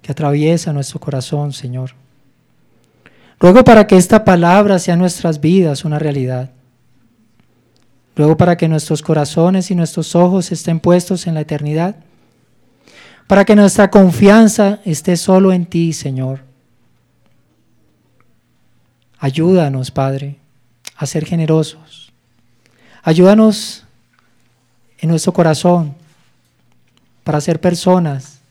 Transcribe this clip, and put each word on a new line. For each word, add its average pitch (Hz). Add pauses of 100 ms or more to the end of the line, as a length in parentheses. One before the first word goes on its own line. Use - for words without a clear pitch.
que -
atraviesa 151
nuestro 143
corazón, 143
Señor. 127 (1500)
Ruego 196
para 220
que 190
esta 214
palabra 185
sea 175
en 170
nuestras 170
vidas 160
una 151
realidad. 131 (1600)
Ruego 151
para 175
que 165
nuestros 156
corazones 170
y 185
nuestros 165
ojos 180
estén 165
puestos 175
en 165
la 156
eternidad, 156 (1300)
para 196
que 208
nuestra 196
confianza 202
esté 175
solo 190
en 180
ti, 165
Señor. 131 (2750)
Ayúdanos, 143
Padre, 139 (580)
a 143
ser 160
generosos. - (880)
Ayúdanos 202 (1160)
en 160
nuestro 165
corazón 165 (1300)
para 147
ser 160
personas 175 (120)